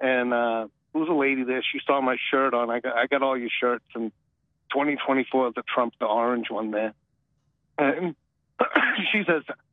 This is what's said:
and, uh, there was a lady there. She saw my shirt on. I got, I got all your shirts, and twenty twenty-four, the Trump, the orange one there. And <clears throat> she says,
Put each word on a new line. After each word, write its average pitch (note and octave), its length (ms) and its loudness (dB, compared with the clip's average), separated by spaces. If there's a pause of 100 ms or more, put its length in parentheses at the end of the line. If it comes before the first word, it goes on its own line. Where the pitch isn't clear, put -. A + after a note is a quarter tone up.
and, B2 340 2
uh, A2+ 320 0 (260)
there D#3 80 0
was D#3 80 0
a F3 60 2
lady C3+ 300 2
there. B2+ 180 -2 (100)
She C#3 140 -6
saw C#3 160 2
my B2+ 140 0 (140)
shirt C3+ 220 2
on. A#2+ 160 2
I A#2+ 120 -2
got, B2 160 -4
I A#2+ 100 2
got C3+ 160 0
all C3+ 160 2
your A#2+ 100 -4 (120)
shirts, B2 240 0 (100)
and A2+ 180 -6 (580)
twenty C#3+ 260 0
twenty-four, C3 560 0
the A#2 100 -6
Trump, A#2+ 360 -2
the A#2 80 -4
orange A#2 440 0
one A2 200 -4
there. G#2+ 220 -2 (840)
And D#3 360 0 (460)
<clears throat> - 60 2 (460)
she G#3 140 2
says, D#3 160 2 (300)